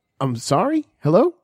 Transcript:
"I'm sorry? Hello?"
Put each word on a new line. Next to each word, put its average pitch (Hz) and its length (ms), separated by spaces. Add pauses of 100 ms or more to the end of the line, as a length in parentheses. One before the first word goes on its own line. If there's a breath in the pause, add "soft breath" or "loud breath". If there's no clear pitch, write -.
(200)
"I'm 131 160
sorry? 254 500 (160)
Hello?" 226 420